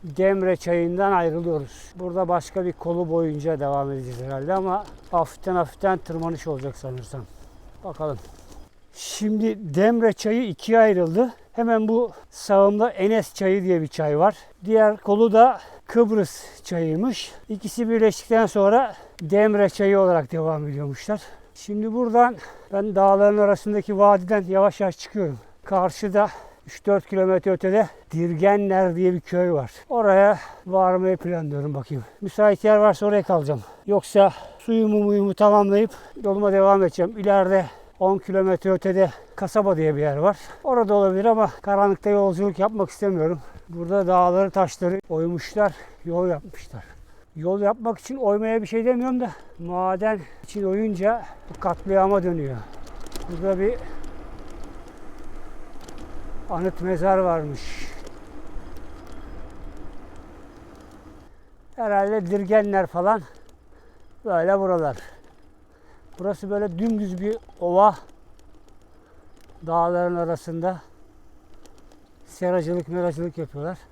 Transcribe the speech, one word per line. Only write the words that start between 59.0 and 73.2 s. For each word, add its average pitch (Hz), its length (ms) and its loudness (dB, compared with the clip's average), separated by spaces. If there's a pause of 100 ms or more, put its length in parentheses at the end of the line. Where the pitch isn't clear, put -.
Herhalde 202 500 0
Dirgenler 202 600 2
falan 190 360 0 (1040)
böyle 190 340 0
buralar. 165 380 -2 (1200)
Burası 190 300 -6
böyle 202 300 -4
dümdüz 208 420 -2
bir 214 160 -4 (220)
ova. 185 360 4 (1700)
Dağların 175 480 0
arasında 170 640 -4 (1500)
seracılık 180 600 -4
meracılık 170 500 -6